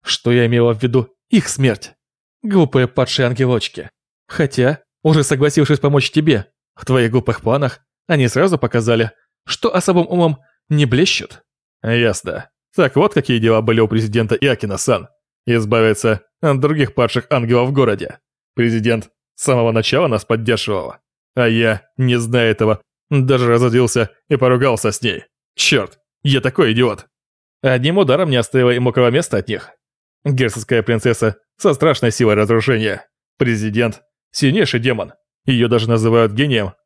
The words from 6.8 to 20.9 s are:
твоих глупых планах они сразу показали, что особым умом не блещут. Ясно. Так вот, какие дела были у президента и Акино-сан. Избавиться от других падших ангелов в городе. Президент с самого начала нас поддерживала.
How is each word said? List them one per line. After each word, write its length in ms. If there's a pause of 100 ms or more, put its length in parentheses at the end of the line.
твоих 260
глупых 300
планах 400 (260)
они 200
сразу 300
показали, 540 (340)
что 280
особым 340
умом 320 (320)
не 140
блещут. 580 (400)
Ясно. 680 (260)
Так 200
вот, 180
какие 260
дела 220
были 200
у 60
президента 480
и 120
Акино-сан. 640 (360)
Избавиться 760 (200)
от 180
других 360
падших 340
ангелов 400
в 40
городе. 460 (360)
Президент 540 (260)
с 80
самого 280
начала 360
нас 160
поддерживала. 760 (360)